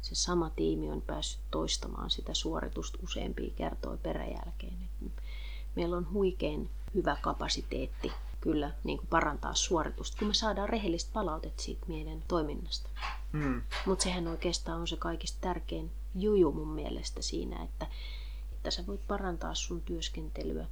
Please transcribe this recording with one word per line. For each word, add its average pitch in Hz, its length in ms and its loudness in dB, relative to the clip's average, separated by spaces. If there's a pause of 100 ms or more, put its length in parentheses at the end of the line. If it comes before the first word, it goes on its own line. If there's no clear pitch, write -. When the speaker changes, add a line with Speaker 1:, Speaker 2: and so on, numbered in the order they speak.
Speaker 1:
se - 140 -4
sama 175 420 2
tiimi 160 340 2
on 151 120 -2
päässyt - 380 -2 (100)
toistamaan - 600 -2
sitä - 240 -2
suoritusta - 680 -2
useampia - 540 -2
kertoja - 400 -2
peräjälkeen. 170 800 -4 (300)
Et - 60 -4 (640)
meillä 175 200 2
on 175 160 -2
huikean 151 580 2 (240)
hyvä 151 280 4
kapasiteetti - 920 0 (280)
kyllä, 151 320 2 (120)
niin 147 140 0
kuin, - 100 -4
parantaa 156 460 4
suoritusta, - 640 2
kun 208 100 2
me 208 60 0
saadaan 202 340 2
rehellistä 202 440 2
palautetta 156 500 -2
siitä - 260 -4
meidän 156 400 -4
toiminnasta. - 600 0 (440)
Speaker 2:
Mm. 135 300 2 (240)
Speaker 1:
Mut 190 140 4
sehän 180 280 2
oikeastaan 165 520 0
on 170 80 -2
se 170 80 -2
kaikista - 440 -2
tärkein 165 500 -2 (240)
juju 185 380 8
mun 156 160 0
mielestä 151 540 -2
siinä, - 400 -2
että, - 240 -4 (680)
että - 180 -2
sä 175 160 -2
voit - 220 -4
parantaa 180 460 0
sun 170 280 -2
työskentelyä 160 880 -2